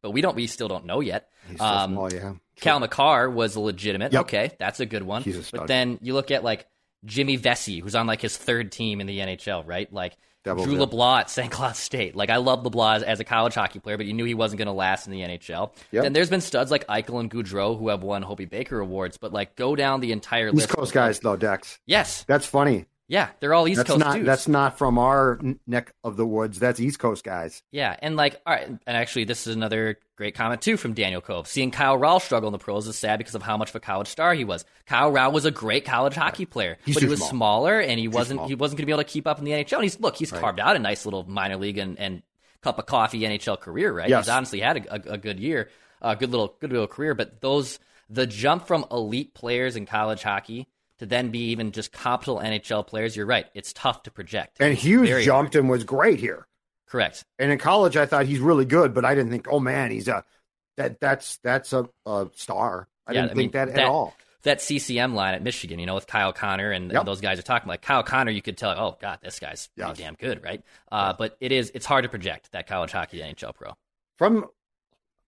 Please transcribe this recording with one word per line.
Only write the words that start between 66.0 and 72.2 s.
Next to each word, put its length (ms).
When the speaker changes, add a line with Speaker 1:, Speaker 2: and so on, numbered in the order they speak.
Speaker 1:
Kyle 280
Connor 360
and, 220
Speaker 2:
Yep. 80
Speaker 1:
and 80
those 140
guys 180
are 20
talking, 260
like, 140
Kyle 220
Connor, 260
you 140
could 140
tell, 200
"Oh, 240
God, 220
this 160
guy's 360
pretty 140
Speaker 2:
Yes. 80
Speaker 1:
damn 160
good," 300
right? 180
Uh, 260
but 220
it 120
is, 220
it's 140
hard 160
to 60
project 420